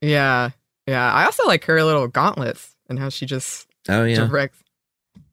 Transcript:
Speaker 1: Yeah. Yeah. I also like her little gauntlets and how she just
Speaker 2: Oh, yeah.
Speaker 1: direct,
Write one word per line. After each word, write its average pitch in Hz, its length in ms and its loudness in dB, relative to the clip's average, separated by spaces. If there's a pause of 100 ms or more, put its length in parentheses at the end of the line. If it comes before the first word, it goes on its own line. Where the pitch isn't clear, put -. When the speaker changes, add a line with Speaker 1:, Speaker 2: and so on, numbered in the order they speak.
Speaker 1:
Yeah. 135 480 0 (360)
Yeah. 123 260 0
I 151 120 4
also 440 220 0
like 175 180 2
her 160 180 2
little 151 260 2
gauntlets 131 680 -2 (160)
and 131 80 -6
how 135 100 -6
she 135 160 -10
just 131 420 -8 (220)
Speaker 2:
Oh, 107 160 2
yeah. 113 220 2
Speaker 1:
direct, 143 280 -2 (800)